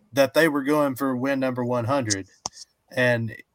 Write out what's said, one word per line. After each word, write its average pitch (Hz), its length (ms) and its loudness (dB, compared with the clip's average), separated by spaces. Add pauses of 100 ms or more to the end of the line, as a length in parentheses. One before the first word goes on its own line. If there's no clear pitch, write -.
(120)
that 135 200 2
they 160 160 6
were 143 140 0
going 143 320 2
for 131 220 -2
win 135 240 -2
number 127 240 -2
one 120 220 -2
hundred. 110 420 -2 (640)
And 120 420 0 (200)